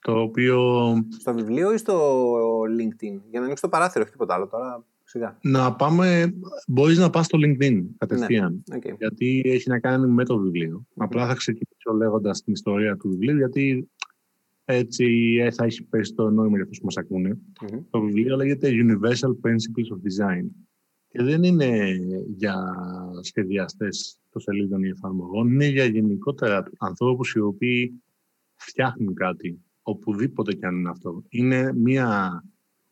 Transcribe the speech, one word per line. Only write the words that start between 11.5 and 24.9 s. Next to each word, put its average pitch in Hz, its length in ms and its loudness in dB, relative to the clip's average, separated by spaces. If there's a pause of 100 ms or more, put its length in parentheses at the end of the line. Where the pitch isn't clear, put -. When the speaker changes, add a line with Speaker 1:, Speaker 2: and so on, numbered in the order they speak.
Speaker 1:
λέγοντας 107 460 0
την 110 100 -4
ιστορία 101 440 -2
του 98 120 -6
βιβλίου, 104 280 0
γιατί 131 540 0 (720)
έτσι, 117 760 2
ε, 120 100 4
θα 117 140 -2
έχει - 200 -2
πέσει 107 300 -2
το 110 160 2
νόημα 107 240 4
για 98 80 0
αυτούς - 160 -10
που - 60 -16
μας 92 120 -4
ακούνε. 95 420 -2 (220)
Speaker 2:
Μμμ. 107 180 -10 (120)
Speaker 1:
Το 117 100 -2
βιβλίο 107 360 0
λέγεται 139 360 0
Universal 117 580 2 (180)
Principles 113 460 -2
of 92 40 -10 (100)
Design. 95 360 -2 (720)
Και 120 60 0
δεν 156 200 2
είναι 123 540 2 (400)
για 92 380 -4 (480)
σχεδιαστές 95 960 -6 (120)
των 110 100 -10
σελίδων 98 440 -2
ή 95 40 -2
εφαρμογών, 95 600 -2